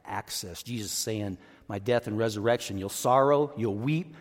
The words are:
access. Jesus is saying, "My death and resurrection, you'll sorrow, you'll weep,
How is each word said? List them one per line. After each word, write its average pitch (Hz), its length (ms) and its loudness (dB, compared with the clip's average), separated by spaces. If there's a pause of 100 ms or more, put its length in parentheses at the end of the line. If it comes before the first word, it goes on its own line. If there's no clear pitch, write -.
access. 98 600 -8
Jesus 113 260 -6
is - 80 -4
saying, 104 400 -4 (300)
"My 104 100 -4
death 117 300 2
and 107 100 -2
resurrection, 110 600 0
you'll 95 100 -4
sorrow, 139 680 4
you'll 110 200 0
weep, 156 440 -2